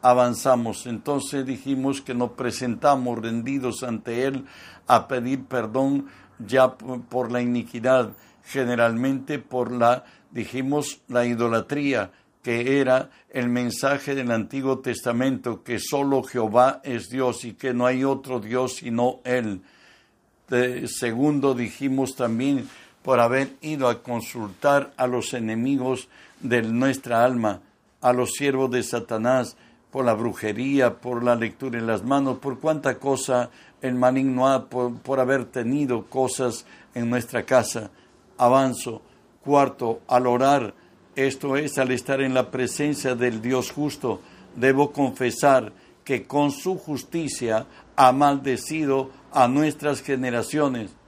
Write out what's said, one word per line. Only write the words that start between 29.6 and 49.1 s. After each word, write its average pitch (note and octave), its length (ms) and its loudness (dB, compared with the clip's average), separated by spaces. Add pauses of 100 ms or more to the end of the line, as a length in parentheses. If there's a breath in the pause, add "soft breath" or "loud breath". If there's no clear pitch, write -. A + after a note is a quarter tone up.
por C3 140 -4
la A#2 100 4
brujería, A#2+ 880 0
por B2 220 -6
la A#2+ 120 4
lectura A#2 440 -6
en A2+ 80 -4
las G#2+ 180 -2
manos, C3+ 340 0
por C3 200 -6
cuánta C#3+ 400 -2
cosa C3 520 0 (300 loud breath)
el B2+ 140 -4
maligno B2+ 540 2
ha, C3 200 2
por, B2 300 -4
por C3 220 -2
haber B2+ 260 2
tenido B2 600 -2
cosas B2+ 600 -2 (280 loud breath)
en A#2+ 160 -2
nuestra A#2+ 340 -4
casa. A2+ 460 2 (480 soft breath)
Avanzo. B2+ 640 2 (400 soft breath)
Cuarto, C3 640 2
al B2+ 200 4
orar, B2 480 4 (420 soft breath)
esto C3+ 400 -2
es, D3 220 -4
al C3 140 2
estar C3+ 280 -2
en C3 140 0
la B2+ 160 2
presencia C3+ 640 -2
del A#2 260 0
Dios B2 320 -2
justo, D3+ 480 -4 (340 loud breath)
debo C3+ 380 2
confesar C3 800 2 (320 soft breath)
que C3 200 -4
con D3 260 0
su F3+ 260 -4
justicia C3 880 -4 (300 loud breath)
ha B2+ 160 8
maldecido C#3 960 0 (220 loud breath)